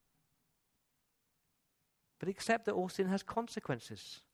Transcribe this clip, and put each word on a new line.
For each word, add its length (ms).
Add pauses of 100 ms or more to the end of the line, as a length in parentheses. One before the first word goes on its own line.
(2250)
But 100
accept 360
that 80
all 160
sin 180
has 160
consequences. 1000 (120)